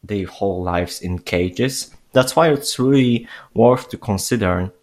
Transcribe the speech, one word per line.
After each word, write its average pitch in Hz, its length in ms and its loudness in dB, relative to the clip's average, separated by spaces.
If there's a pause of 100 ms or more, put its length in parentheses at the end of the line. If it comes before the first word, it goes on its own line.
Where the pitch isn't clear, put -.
their 101 240 -6
whole 92 360 -4
lives 87 380 -4
in 90 200 -6
cages. 92 720 -4 (180)
That's 131 220 2
why 160 160 4
it's - 280 -4
really 127 500 2 (260)
worth 123 360 4
to - 80 -12
consider 95 720 -2 (100)